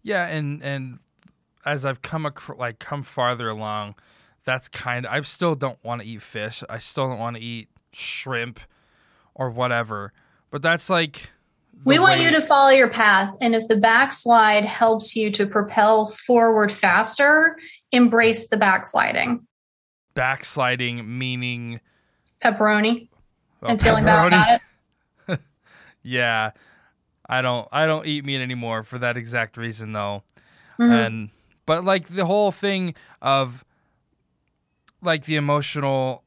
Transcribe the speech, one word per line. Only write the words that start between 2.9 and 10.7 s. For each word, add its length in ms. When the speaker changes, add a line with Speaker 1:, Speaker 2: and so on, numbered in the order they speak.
Speaker 1:
farther 460
along, 460
that's 240
kind 380
of, 40
I 100
still 340
don't 280
wanna 200
eat 180
fish. 480
I 80
still 300
don't 120
wanna 200
eat 300
shrimp 680
or 140
whatever, 640
but 100
that's, 280